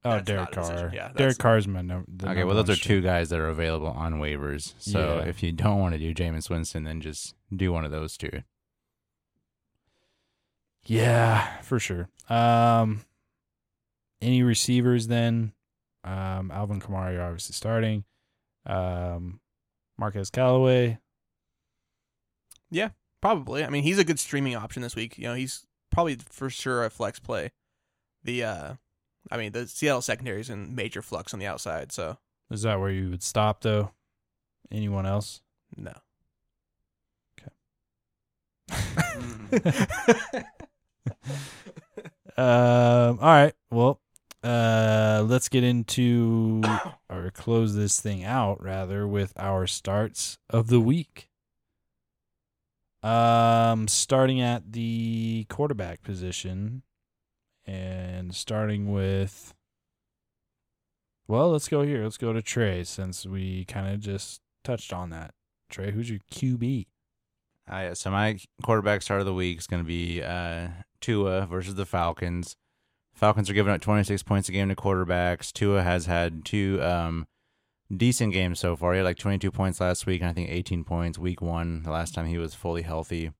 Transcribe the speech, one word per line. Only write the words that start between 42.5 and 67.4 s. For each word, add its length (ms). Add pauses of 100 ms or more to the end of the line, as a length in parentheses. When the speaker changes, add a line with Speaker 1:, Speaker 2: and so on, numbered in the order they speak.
Speaker 1:
all 100
right. 240 (160)
Well, 300 (440)
uh, 840
let's 220
get 140
into 960 (240)
<coughs> 240
or 220
close 440
this 240
thing 240
out, 400
rather, 440
with 300
our 300
starts 720 (120)
of 180
the 120
week. 480 (1800)
Um, 840
starting 540
at 320
the 760
quarterback 540
position, 800 (880)
and 640
starting 560
with, 600 (1700)
well, 260
let's 180
go 140
here. 200
Let's 140
go 160
to 80
Trey 420
since 420
we 380
kinda 320
just 460 (240)
touched 260
on 200
that. 220 (360)
Trey, 220
who's 180
your 100 (100)
Q 280
B? 300 (840)